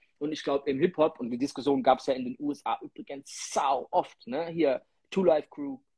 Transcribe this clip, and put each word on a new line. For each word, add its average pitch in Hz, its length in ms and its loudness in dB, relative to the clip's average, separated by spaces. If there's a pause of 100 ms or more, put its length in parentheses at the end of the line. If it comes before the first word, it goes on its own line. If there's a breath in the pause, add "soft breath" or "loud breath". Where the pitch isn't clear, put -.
(200)
Und 151 140 -4
ich 147 100 -8
glaub, - 240 -2
im 135 120 -2
Hip-Hop, 156 400 2
und 120 120 -6
die 123 60 -4
Diskussion 135 460 0
gab's - 240 4
ja 139 60 0
in 127 120 -4
den 123 140 -8
U 147 120 -4
S - 140 -12
A 113 160 -2
übrigens - 720 -14
sau 139 380 0
oft, - 360 -2
ne, 151 200 -2
hier, 160 340 2 (300)
Two 190 120 2
Live 156 260 4
Crew, 139 280 -10 (200)